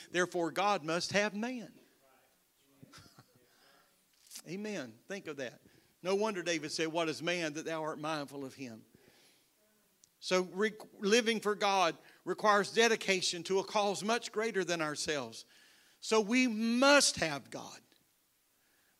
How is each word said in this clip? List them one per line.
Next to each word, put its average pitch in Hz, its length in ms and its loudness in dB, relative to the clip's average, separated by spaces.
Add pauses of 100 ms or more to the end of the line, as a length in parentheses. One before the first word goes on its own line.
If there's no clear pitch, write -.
(120)
Therefore, 180 240 0 (160)
God 190 320 2
must 165 300 -2
have 202 200 2
man. 226 380 -8 (1200)
<laughs> - 1600 -20
Amen. 185 420 -8 (160)
Think 196 200 -10
of 151 100 -10
that. 127 240 -10 (420)
No 190 120 0
wonder 202 280 0
David 156 300 -2
said, 160 140 -2
"What 165 200 0
is 147 160 -4
man 170 300 -2
that 151 120 -10
thou 160 180 -4
art 151 180 -6
mindful 143 420 -6
of 131 100 -10
him?" 120 280 -12 (1400)
So 185 340 0
re-, 208 200 -2 (260)
living 220 400 4
for 208 160 -2
God 190 400 2 (300)
requires 202 460 4
dedication 190 720 2
to 190 160 0
a 190 40 0
cause 202 400 0
much 226 300 -2
greater 202 320 -2
than 170 160 0
ourselves. 143 640 -4 (560)
So 220 180 4
we 247 280 2
must 240 720 4
have 151 320 -4
God. - 300 -12 (1200)